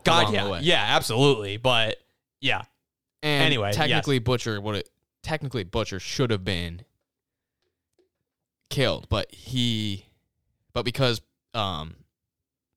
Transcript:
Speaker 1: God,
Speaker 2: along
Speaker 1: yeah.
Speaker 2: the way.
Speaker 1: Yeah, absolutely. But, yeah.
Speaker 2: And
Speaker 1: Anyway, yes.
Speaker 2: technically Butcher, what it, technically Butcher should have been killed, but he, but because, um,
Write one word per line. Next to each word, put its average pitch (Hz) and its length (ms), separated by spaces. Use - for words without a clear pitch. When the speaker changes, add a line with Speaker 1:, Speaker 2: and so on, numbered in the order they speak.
Speaker 1:
God, 170 200
Speaker 2:
along - 100
Speaker 1:
yeah. - 120
Speaker 2:
the 101 40
way. 90 140
Speaker 1:
Yeah, 151 200
absolutely. 113 720
But, 117 400
yeah. 113 220
Speaker 2:
And 147 220
Speaker 1:
Anyway, 131 260
yes. 104 60
Speaker 2:
technically 143 420
Butcher, 117 420
what 104 160
it, - 140
technically 131 420
Butcher 95 360
should 123 320
have 98 120
been 87 380
killed, 113 400
but 104 240
he, 110 720
but 113 100
because, 120 380
um, 87 420